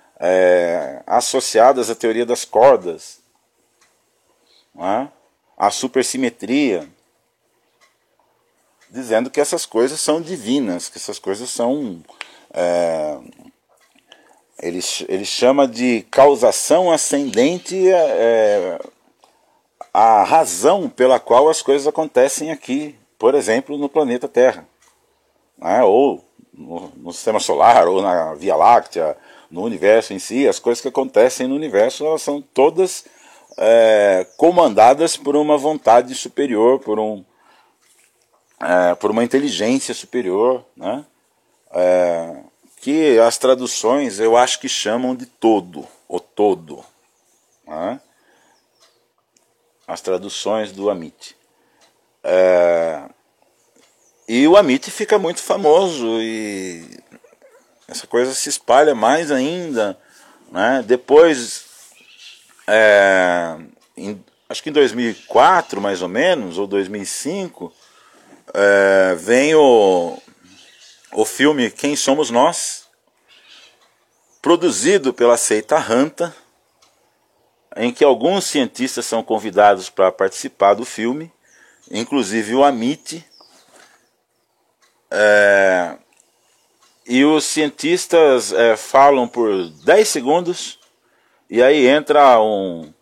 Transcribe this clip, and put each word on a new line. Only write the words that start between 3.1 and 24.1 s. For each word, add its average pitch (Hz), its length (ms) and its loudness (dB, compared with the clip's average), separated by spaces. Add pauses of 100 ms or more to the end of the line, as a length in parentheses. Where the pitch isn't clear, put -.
né? 104 360 -6 (460)
À 104 140 -2
supersimetria, 123 1160 -4 (2000)
dizendo 117 380 -4
que 147 120 -4
essas 156 260 -4
coisas 135 340 -2
são 156 180 -2
divinas, 127 680 -6
que - 80 -20
essas - 220 -14
coisas 104 320 -8
são, 117 520 -6 (520)
é, 82 640 -4 (1400)
ele 87 180 -8
ch-, - 280 -10
ele 98 180 -6
chama 135 420 0
de 120 420 -2
causação 143 800 2
ascendente, 147 840 -2 (140)
é, 110 880 0 (1120)
a 110 300 4
razão 147 680 0
pela 127 300 2
qual 135 300 4
as 156 120 0
coisas 139 260 -2
acontecem 151 640 -2
aqui, 147 460 -8 (220)
por 127 160 2
exemplo, 135 420 -2
no 143 120 -6
planeta 135 400 -2